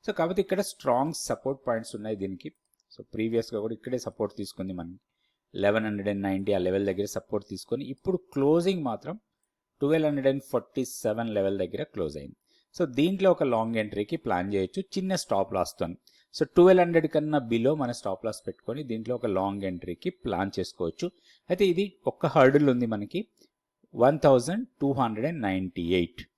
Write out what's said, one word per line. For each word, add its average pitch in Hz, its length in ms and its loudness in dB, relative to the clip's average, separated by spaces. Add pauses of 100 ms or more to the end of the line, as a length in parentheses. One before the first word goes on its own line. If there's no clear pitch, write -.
So, 214 60 -4
కాబట్టి 180 300 0
ఇక్కడ 185 180 0
స్ట్రాంగ్ 139 520 0
సపోర్ట్ - 540 -6
పాయింట్స్ 113 300 -4
ఉన్నాయి 107 200 -6
దీనికి. 95 320 -8 (440)
So, - 120 -20 (100)
ప్రీవియస్‌గా 113 460 -2
కూడా 113 140 -4
ఇక్కడే 123 240 -6
సపోర్ట్ 107 380 -6
తీసుకుంది 95 360 -8
మనం. 87 260 -10 (560)
ఎలెవెన్ 101 300 2
హండ్రెడ్ 104 240 -4
అండ్ 98 140 -2
నైంటీ 98 300 0
ఆ 98 60 2
లెవెల్ 92 280 0
దగ్గర 95 180 -2
సపోర్ట్ 104 440 -6
తీసుకొని 120 360 -8
ఇప్పుడు 135 320 -6
క్లోజింగ్ 170 680 0
మాత్రం 123 320 -6 (640)
ట్వెల్వ్ 156 260 2
హండ్రెడ్ 143 200 0
అండ్ 139 160 2
ఫార్టీ - 420 -4
సెవెన్ 113 500 -4
లెవెల్ 98 240 0
దగ్గర 95 240 -4
క్లోజ్ 80 340 -6
అయింది. 71 200 -14 (380)
So, 175 120 -2
దీంట్లో 170 440 2
ఒక 165 120 2
లాంగ్ 113 340 0
ఎంట్రీకి 104 400 -4
ప్లాన్ 98 380 -2
చేయొచ్చు 98 280 -2 (160)
చిన్న 190 160 -2
స్టాప్ 98 400 -2
లాస్‌తోని. 87 420 -4 (380)
So, 156 100 0
ట్వెల్వ్ 185 360 8
హండ్రెడ్ 170 260 4
కన్నా 151 320 0
below 117 360 2
మన 131 180 -4
స్టాప్ 98 320 -6
లాస్ 107 220 -6
పెట్టుకొని 123 380 -8
దీంట్లో 113 300 -6
ఒక 120 120 -4
లాంగ్ 98 360 0
ఎంట్రీకి 90 480 -6
ప్లాన్ 98 480 -4
చేసుకోవచ్చు. 90 520 -4 (400)
అయితే 180 160 2
ఇది 185 260 0 (140)
ఒక్క - 200 -4
హర్డిల్ 143 440 8
ఉంది 123 160 2
మనకి, 110 420 -6 (680)
వన్ 143 300 4
థౌజండ్ 147 440 4 (120)
టూ 139 120 0
హండ్రెడ్ 117 340 0
అండ్ 160 160 -4
నైంటీ 95 400 -2
ఎయిట్. 87 400 0 (160)